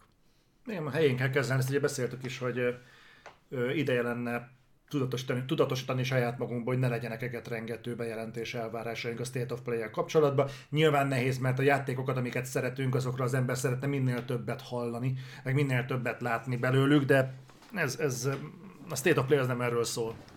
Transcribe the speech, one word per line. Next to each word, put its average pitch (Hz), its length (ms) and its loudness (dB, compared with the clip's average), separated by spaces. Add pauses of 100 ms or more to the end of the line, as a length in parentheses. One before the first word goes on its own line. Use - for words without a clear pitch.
(680)
Igen, 180 200 -6
a 131 40 -4
helyén 139 260 4
kell 131 140 0
kezelni, 131 300 2
ezt 131 100 0
ugye 139 100 2
beszéltük 131 440 -2
is, 123 140 -6
hogy, 123 200 -2
ö, 123 120 2 (800)
ö, 127 200 -2
ideje 131 320 2
lenne 120 480 -4 (380)
tudatosítani, 131 580 -2
tudatosítani 131 580 0
saját 127 340 0
magunkba, 120 320 -4
hogy 127 80 2
ne 127 100 2
legyenek 113 340 -4
eget 117 260 -8
rengető 113 480 -6
bejelentés 113 580 -6
elvárásaink 117 680 -6
a 120 40 -6
State 123 300 -4
of - 60 -6
Play-el 113 300 -4
kapcsolatban. 143 580 4 (220)
Nyilván 143 360 4
nehéz, 127 320 0
mert 127 200 0
a 139 40 0
játékokat, 135 540 2
amiket 123 300 -2
szeretünk, 131 480 0
azokra 127 300 0
az 123 100 0
ember 127 220 0
szeretne 131 300 -2
minél 131 380 0
többet 117 380 -4
hallani, 120 520 -4 (300)
meg 135 100 0
minél 131 320 2
többet 123 340 -2
látni 120 360 -2
belőlük, 135 480 6
de 135 300 4 (400)
ez, 156 240 -2
ez, 127 260 -2
ö, 139 80 0 (580)
a 131 60 -6
State 147 240 4
of 131 60 2
Play 143 120 6
az 127 80 2
nem 123 140 0
erről 117 240 2
szól. 113 300 -4 (220)